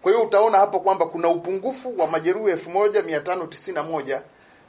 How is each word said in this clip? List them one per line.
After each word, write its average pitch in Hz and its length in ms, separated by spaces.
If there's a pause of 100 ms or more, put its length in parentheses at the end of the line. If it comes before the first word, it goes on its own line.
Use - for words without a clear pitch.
Kwa 185 100
hiyo 226 120
utaona 208 340
hapo 196 220
kwamba 180 260
kuna 170 220
upungufu 208 720
wa 160 80
majeruhi 180 440
elfu 165 180
moja 202 340
mia 160 160
tano 175 280
tisini - 280
na 151 80
moja 139 400 (460)